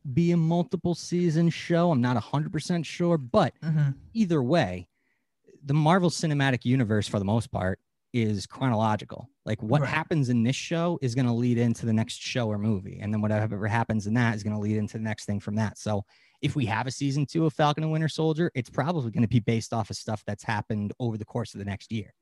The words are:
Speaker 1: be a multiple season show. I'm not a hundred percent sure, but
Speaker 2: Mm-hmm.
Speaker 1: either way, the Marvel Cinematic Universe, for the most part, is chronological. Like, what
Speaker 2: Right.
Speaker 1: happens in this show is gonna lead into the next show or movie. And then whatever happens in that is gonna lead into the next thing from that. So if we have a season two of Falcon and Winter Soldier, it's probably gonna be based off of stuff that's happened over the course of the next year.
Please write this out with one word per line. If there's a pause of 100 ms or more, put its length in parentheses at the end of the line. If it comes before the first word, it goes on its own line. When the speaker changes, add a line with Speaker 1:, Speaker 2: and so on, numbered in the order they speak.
(140)
Speaker 1:
be
a
multiple
season
show.
I'm
not
a
hundred
percent
sure,
but (100)
Speaker 2:
Mm-hmm. (220)
Speaker 1:
either
way, (800)
the
Marvel
Cinematic
Universe,
for
the
most
part, (340)
is
chronological. (180)
Like,
what
Speaker 2:
Right.
Speaker 1:
happens
in
this
show
is
gonna
lead
into
the
next
show
or
movie.
And
then
whatever
happens
in
that
is
gonna
lead
into
the
next
thing
from
that.
So (360)
if
we
have
a
season
two
of
Falcon
and
Winter
Soldier,
it's
probably
gonna
be
based
off
of
stuff
that's
happened
over
the
course
of
the
next
year.